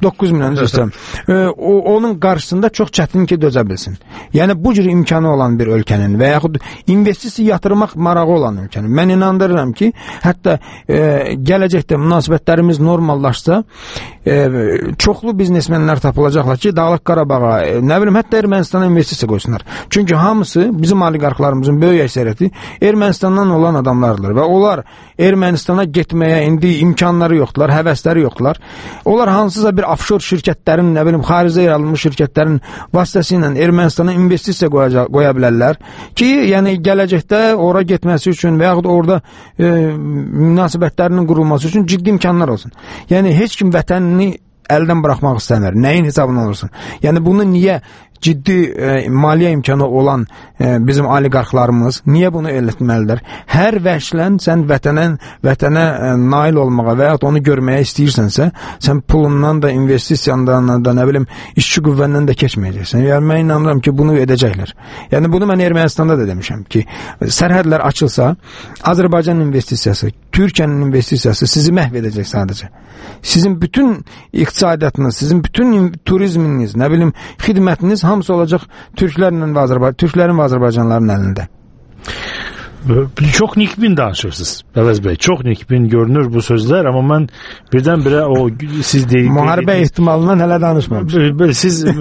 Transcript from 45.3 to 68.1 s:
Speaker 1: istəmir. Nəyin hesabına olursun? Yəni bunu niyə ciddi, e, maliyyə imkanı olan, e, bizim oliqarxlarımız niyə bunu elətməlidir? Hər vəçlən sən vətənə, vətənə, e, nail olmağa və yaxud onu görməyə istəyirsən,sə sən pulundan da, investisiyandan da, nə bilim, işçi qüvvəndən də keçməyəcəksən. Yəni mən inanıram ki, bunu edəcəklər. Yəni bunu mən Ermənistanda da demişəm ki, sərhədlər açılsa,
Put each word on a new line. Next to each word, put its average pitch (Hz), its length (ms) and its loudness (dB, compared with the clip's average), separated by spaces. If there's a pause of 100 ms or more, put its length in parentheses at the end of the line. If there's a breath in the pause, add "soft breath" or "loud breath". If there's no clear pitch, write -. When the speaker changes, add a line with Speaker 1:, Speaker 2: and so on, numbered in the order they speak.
Speaker 1:
istəmir. 104 320 0
Nəyin 139 320 2
hesabına 131 400 0
olursun? 101 260 -6 (320 loud breath)
Yəni 160 220 0
bunu 196 240 2
niyə 180 320 2 (380 loud breath)
ciddi, 160 380 0 (180)
e, 135 320 -2
maliyyə 156 480 2
imkanı 139 320 0
olan, 131 380 0 (340 loud breath)
e, 127 140 0 (140)
bizim 139 200 0
oliqarxlarımız 127 960 0
niyə 170 320 2
bunu 160 160 -6
elətməlidir? 117 680 -2 (260 loud breath)
Hər 208 380 2
vəçlən 175 580 0
sən 165 240 0
vətənə, 147 380 0 (420 loud breath)
vətənə, 147 400 2
e, 131 220 -4 (100)
nail 147 400 2
olmağa 120 400 0
və 143 140 4
yaxud 143 160 0
onu 147 180 2
görməyə 135 400 2
istəyirsən,sə 139 640 0 (340 loud breath)
sən 143 240 0
pulundan 151 560 2
da, 143 80 2
investisiyandan 127 1160 0
da, 123 140 2
nə 127 80 2
bilim, 139 220 0 (340 loud breath)
işçi - 240 -2
qüvvəndən 143 400 0
də 131 160 0
keçməyəcəksən. 101 640 -2
Yəni 143 240 2
mən 160 140 0
inanıram 151 420 0
ki, 143 80 2
bunu 151 300 2
edəcəklər. 120 500 -2 (400 loud breath)
Yəni 160 180 2
bunu 190 200 0
mən 185 160 2
Ermənistanda 160 500 0
da 113 80 0
demişəm 95 400 -8
ki, - 180 -2 (380 loud breath)
sərhədlər 170 640 0
açılsa, 135 460 0 (500 loud breath)